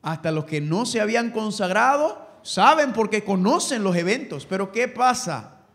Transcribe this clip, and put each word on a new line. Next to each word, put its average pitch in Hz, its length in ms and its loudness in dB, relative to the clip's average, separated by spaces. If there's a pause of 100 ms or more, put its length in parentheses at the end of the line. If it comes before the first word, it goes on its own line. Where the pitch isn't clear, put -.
Hasta 160 300 -4
los 156 140 -2
que 151 140 -4
no 165 280 -2
se 240 120 -2
habían 226 300 0
consagrado 220 960 0 (140)
saben 269 520 4
porque 214 300 0
conocen 208 600 0
los 185 120 2
eventos. 175 520 -2
Pero 190 240 -4
¿qué 240 160 0
pasa? 240 760 -2 (140)